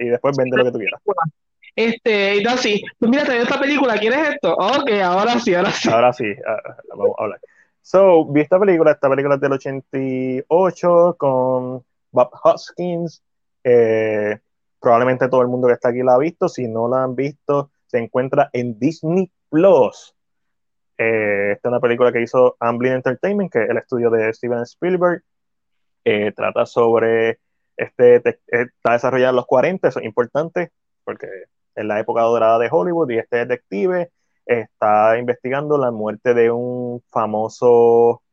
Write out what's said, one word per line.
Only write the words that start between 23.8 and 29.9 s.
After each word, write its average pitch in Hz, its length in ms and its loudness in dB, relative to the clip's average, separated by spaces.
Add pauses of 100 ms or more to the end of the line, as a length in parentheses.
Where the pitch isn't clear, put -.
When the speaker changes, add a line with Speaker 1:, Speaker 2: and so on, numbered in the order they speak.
Speaker 1:
de 113 240 0
Steven 120 300 -6
Spielberg. 175 600 -2 (840)
Eh, 104 280 0
trata 113 300 -4
sobre, 113 760 0 (380)
este, 123 440 4
te-, 120 260 -4
está 120 460 -2
desarrollada 127 380 0
en 127 60 2
los 120 100 -2
cuarenta, 151 420 0
eso 131 120 -6